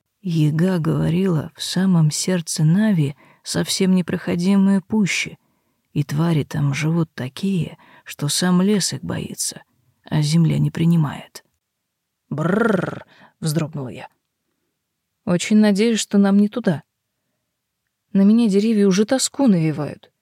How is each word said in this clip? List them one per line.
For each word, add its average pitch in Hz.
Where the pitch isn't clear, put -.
Яга 165
говорила, 160
в -
самом 175
сердце 175
Нави 170
совсем 185
непроходимые 185
пущи, -
и 147
твари 156
там 143
живут 160
такие, 170
что -
сам 180
лес 196
их 135
боится, -
а -
земля 151
не 147
принимает. 165
"Бррр!" 185
вздрогнула 156
я. 92
"Очень 180
надеюсь, 214
что -
нам 196
не 208
туда. 196
На 196
меня 220
деревья 202
уже 190
тоску 269
навевают. 156